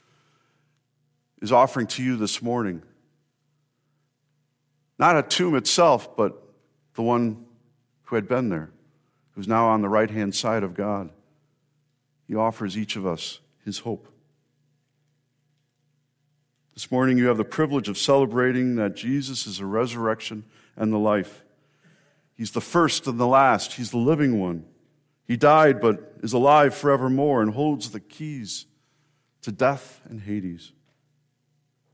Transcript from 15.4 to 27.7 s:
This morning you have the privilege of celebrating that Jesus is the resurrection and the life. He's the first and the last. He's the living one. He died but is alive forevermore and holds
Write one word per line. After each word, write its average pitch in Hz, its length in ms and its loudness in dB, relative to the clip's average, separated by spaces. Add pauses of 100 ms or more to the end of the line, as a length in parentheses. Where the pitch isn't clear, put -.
This - 180 -12
morning 127 260 2
you 123 80 4
have 120 100 2
the 107 80 -2
privilege 139 440 -2
of 98 100 -6
celebrating 127 800 2
that 104 180 -2
Jesus 131 540 -6
is 95 100 -10
the 98 80 -8
resurrection 110 800 -4 (320)
and 110 160 -2
the 107 60 0
life. 104 460 -2 (920)
He's 113 160 -10
the 117 80 -4
first - 480 0
and 120 100 -4
the 120 80 2
last. 131 460 4
He's 117 180 -10
the 120 80 -4
living 135 400 2
one. 87 260 -4 (640)
He 120 100 -2
died 147 440 6
but 110 420 0
is 113 100 -4
alive 143 420 4
forevermore 135 680 2
and 107 100 2
holds 139 380 -4